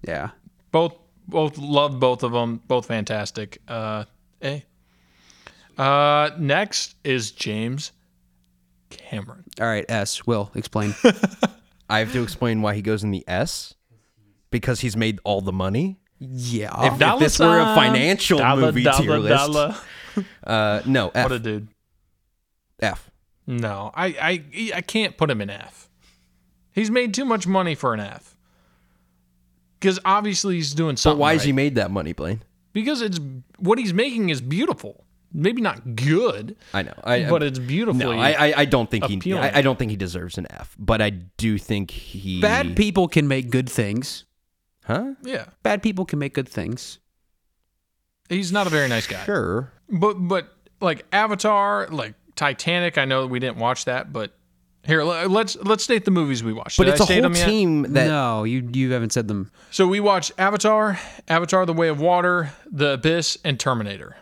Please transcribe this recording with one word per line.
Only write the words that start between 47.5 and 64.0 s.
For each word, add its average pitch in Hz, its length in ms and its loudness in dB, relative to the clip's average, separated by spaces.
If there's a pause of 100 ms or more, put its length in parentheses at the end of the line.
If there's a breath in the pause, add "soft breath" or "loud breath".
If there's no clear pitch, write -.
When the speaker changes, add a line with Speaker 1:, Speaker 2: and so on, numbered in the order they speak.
Speaker 2:
He's 180 240 -2
not 202 140 2
a 175 40 0
very 147 180 2
nice 117 180 -2
guy. 95 180 -8
Speaker 3:
Sure. 131 460 -2 (200)
Speaker 2:
But, 202 240 2
but 180 340 -2 (320)
like 170 320 -2
Avatar, 208 760 0
like 113 260 -8 (220)
Titanic, 165 600 -2
I 139 80 2
know 131 220 0
we 127 120 -4
didn't 123 200 -4
watch 120 260 -2
that, 131 300 -6
but 110 180 -6 (540)
here, 156 160 4
le-, 170 260 -2
let's, 202 280 0
let's 196 280 0
state 226 220 0
the 208 40 2
movies 143 320 2
we 113 120 -4
watched. - 240 -8
Speaker 3:
But 190 60 8
Speaker 2:
Did 185 80 6
Speaker 3:
it's 214 100 6
Speaker 2:
I - 20 8
Speaker 3:
a - 20 0
Speaker 2:
state 185 100 4
Speaker 3:
whole 240 80 6
Speaker 2:
them 175 100 2
yet? 175 120 4
Speaker 3:
team 185 360 4 (100)
that 135 140 6
Speaker 1:
No, 120 380 0
you, 123 280 -2
you 127 200 0
haven't 117 200 -2
said 113 160 0
them. 101 220 -4 (200 soft breath)
Speaker 2:
So 190 160 2
we 196 140 2
watched 196 380 2
Avatar, 208 600 2 (300 loud breath)
Avatar: 175 380 2
The 170 80 0
Way 165 140 2
of 147 120 -2
Water, 175 520 2 (180 loud breath)
The 143 240 2
Abyss, 156 500 0
and 139 160 -2
Terminator. 104 600 -4